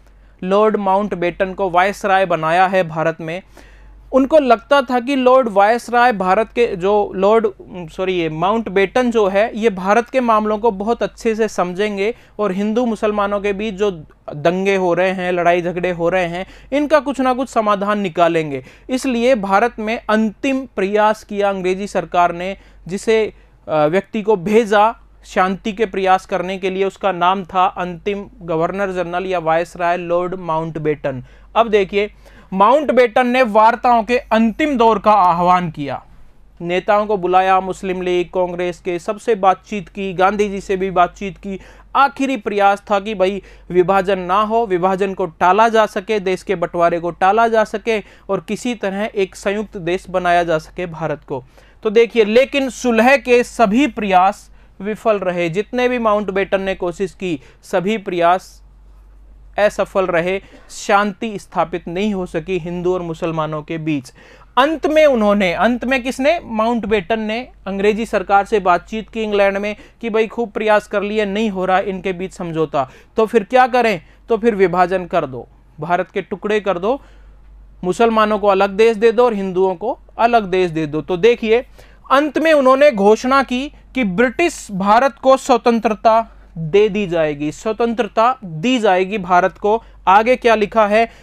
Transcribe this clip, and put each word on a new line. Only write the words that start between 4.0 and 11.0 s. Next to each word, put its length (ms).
उनको 260
लगता 440
था 180
कि 160
लॉर्ड 320
वायसराय 640
भारत 360
के 160
जो 380
लॉर्ड, 320
सॉरी, 260
ये 160
माउंटबेटन 800
जो 180
है, 260
ये 160
भारत 400
के 100
मामलों 380
को 140
बहुत 300